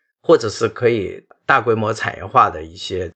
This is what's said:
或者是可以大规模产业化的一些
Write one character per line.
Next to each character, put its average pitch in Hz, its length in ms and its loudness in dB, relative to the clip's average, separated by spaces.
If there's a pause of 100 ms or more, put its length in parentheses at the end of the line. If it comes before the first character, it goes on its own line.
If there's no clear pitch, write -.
(220)
或 165 160 6
者 120 100 -4
是 107 220 -2
可 - 180 -2
以 101 340 -2 (240)
大 135 140 4
规 113 160 2
模 110 180 -2
产 - 220 -4
业 92 100 -12
化 104 240 4
的 80 140 -8
一 82 100 -16
些 90 420 -8